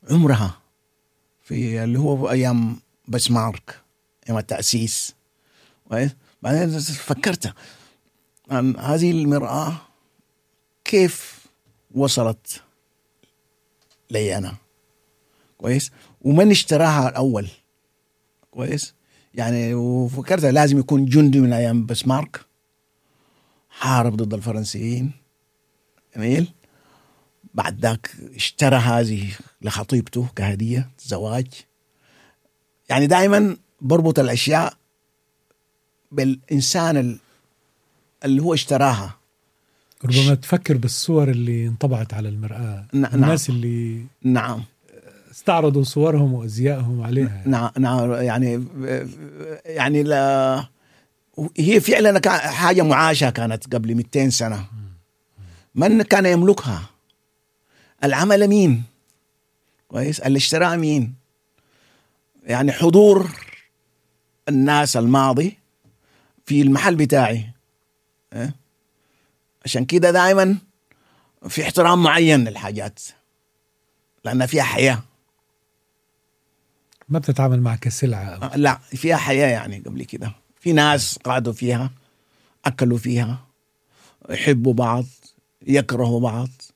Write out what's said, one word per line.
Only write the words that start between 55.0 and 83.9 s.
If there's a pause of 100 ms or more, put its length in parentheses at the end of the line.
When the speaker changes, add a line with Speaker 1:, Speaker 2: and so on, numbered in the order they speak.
Speaker 1:
من
كان
يملكها؟ (1120)
العمل
مين؟ (1080)
كويس؟
اللي
اشتراه
مين؟ (1300)
يعني
حضور (1200)
الناس
الماضي (880)
في
المحل
بتاعي. (800)
إيه؟ (1080)
عشان
كده
دائمًا (920)
في
احترام
معين
للحاجات، (1200)
لأن
فيها
حياة. (2000)
Speaker 2:
ما
بتتعامل
معها
كسلعة
أو
Speaker 1:
آه،
لا،
فيها
حياة
يعني
قبل
كده. (280)
في
ناس
قعدوا
فيها، (720)
أكلوا
فيها، (840)